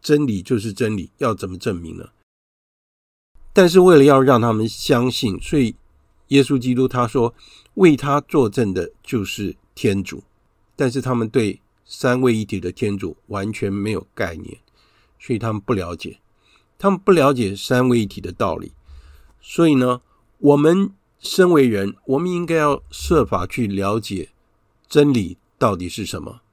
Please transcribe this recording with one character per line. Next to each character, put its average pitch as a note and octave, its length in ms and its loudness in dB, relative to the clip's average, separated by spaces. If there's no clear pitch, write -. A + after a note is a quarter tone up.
真 D3 240 2
理 G#2 160 -2
就 B2 160 -2
是 G#2 160 -6
真 G#2+ 240 -4
理， F2 220 -10
要 A#2 160 -2
怎 F#2 140 -10
么 F#2 80 -14
证 G2 180 -6
明 E2+ 200 -12
呢？ - 140 -16
但 F3+ 160 6
是 F3+ 100 6
为 F3+ 160 8
了 C#3 80 10
要 C#3 180 6
让 B2+ 200 4
他 A#2 100 0
们 A2 160 -2
相 B2 440 -2
信， G2+ 280 -4
所 - 200 -4
以 A#2 160 0
耶 C#3 120 4
稣 C3+ 160 0
基 B2 160 -2
督 B2+ 140 0
他 B2 200 -2
说， A#2 260 -2
为 F3+ 200 6
他 C#3+ 260 -2
作 C3+ 280 0
证 G2+ 240 -2
的 F2 180 -4
就 A2+ 200 -4
是 G2 320 -8
天 G2 280 -2
主。 - 200 -14
但 C3 160 -2
是 C3+ 80 -6
他 B2+ 140 -4
们 A#2 160 -2
对 G#2+ 320 -2
三 B2+ 360 -2
位 B2+ 120 4
一 A2 100 -2
体 G2 160 -6
的 F2+ 120 -8
天 G2+ 260 -4
主 F#2+ 180 -8
完 G2+ 260 -8
全 G2+ 180 -6
没 G2+ 200 -4
有 F2+ 240 -8
概 F2 200 -6
念， - 220 -16
所 - 160 -6
以 - 20 -4
他 A2+ 160 -4
们 G#2 80 -6
不 B2+ 120 -4
了 F2 220 -6
解， - 240 -16
他 G3 100 2
们 F#3+ 80 0
不 G3 140 2
了 D3 200 6
解 A2+ 240 -2
三 B2+ 320 0
位 A#2+ 120 4
一 G#2+ 80 0
体 - 120 -14
的 F2 120 -12
道 F2 240 -4
理。 E2 160 -14
所 - 280 0
以 D3+ 80 4
呢， B2 260 0
我 C#3+ 180 6
们 F3+ 340 2
身 F3+ 320 2
为 C#3 160 6
人， G2+ 260 -2
我 C3 120 -2
们 F3+ 140 -4
应 F3 140 -4
该 E3 100 -2
要 D3+ 340 0
设 - 340 0
法 F#2 220 -4
去 A#2+ 220 -4
了 G2 320 -2
解 F#2+ 300 -10
真 D3 260 2
理 F#2 240 -4
到 A2 160 0
底 F2 120 -10
是 F#2 180 -10
什 E2 180 -12
么。 - 180 -18